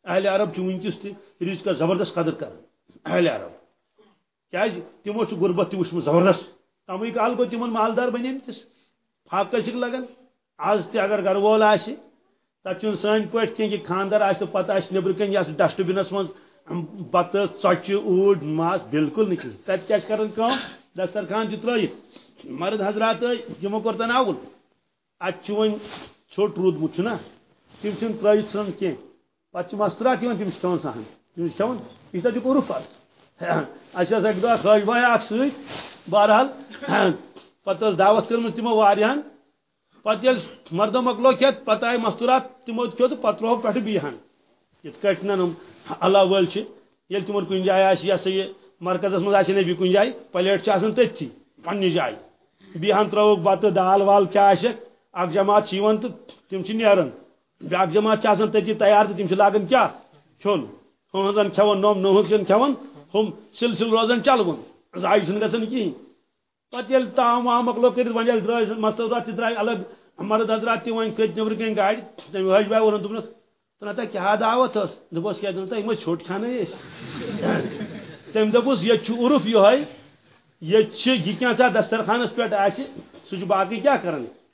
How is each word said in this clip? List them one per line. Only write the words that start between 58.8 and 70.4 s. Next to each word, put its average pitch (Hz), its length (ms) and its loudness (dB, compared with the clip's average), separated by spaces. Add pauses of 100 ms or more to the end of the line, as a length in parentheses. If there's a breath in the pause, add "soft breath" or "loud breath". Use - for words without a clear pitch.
تہٕ 196 120 -4
تِم 190 100 -4
چھِ 180 100 0
لاگان 214 300 2
کیٛاہ؟ 220 220 4 (520)
کھیوٚن۔ 190 240 0 (500)
ہُہُنٛد 196 200 0
زن 202 160 2
کھٮ۪وان 202 300 4
نوٚم، 208 180 4
نوٚہُنٛد 196 300 4
زن 208 160 2
کھٮ۪وان 240 300 4 (400)
ہُم، 208 160 0 (220)
سلسلہٕ 226 380 -2
روزان 226 320 2
چلوُن، 214 340 4 (420)
ضایع 190 260 2
چھُنہٕ 196 160 -4
گژھان 220 260 -2
کِہیٖنۍ۔ 220 260 -4 (800)
پتہٕ 240 200 -10
ییٚلہِ 262 240 2
تام 240 340 2
آو، 240 140 2
مۄکلو 240 280 2
کٔرِتھ، 240 260 -2
وۄنۍ 226 120 2
ییٚلہِ 220 180 0
درٛٲے، 226 280 0
مستوٗرات 226 520 -2
تہِ 220 100 -8
درٛاے 233 180 -2
الگ، 220 160 -2 (480 loud breath)
مرد 214 320 0